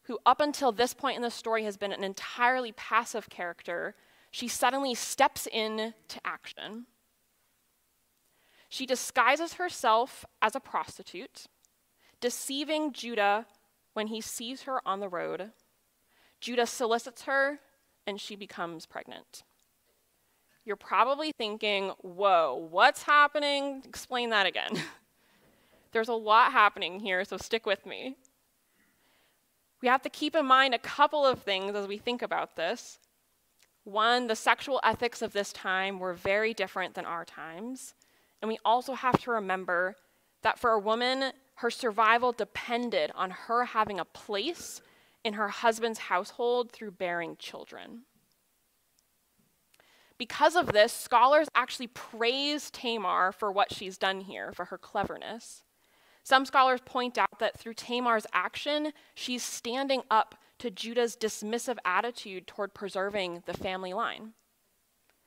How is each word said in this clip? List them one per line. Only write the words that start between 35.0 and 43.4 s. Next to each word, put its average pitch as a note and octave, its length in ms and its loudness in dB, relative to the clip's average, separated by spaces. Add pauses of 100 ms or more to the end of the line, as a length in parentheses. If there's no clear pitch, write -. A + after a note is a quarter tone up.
of G#3+ 100 -6
this G3+ 200 -4
time F#3+ 460 -2
were F#3 160 -4
very G3+ 400 0
different F#3+ 400 -4
than F3+ 120 -8
our E3+ 180 -8
times. F3+ 680 -12 (460)
And G#3 80 -4
we A3 160 -2
also B3 300 2
have B3 280 2
to B3+ 80 -8
remember F#3 640 -2 (460)
that - 160 0
for A#3+ 140 2
a A3+ 60 4
woman, B3 540 0 (240)
her A#3 140 -2
survival A3+ 640 2
depended A3+ 800 -2
on F#3 160 -2
her A#3+ 340 0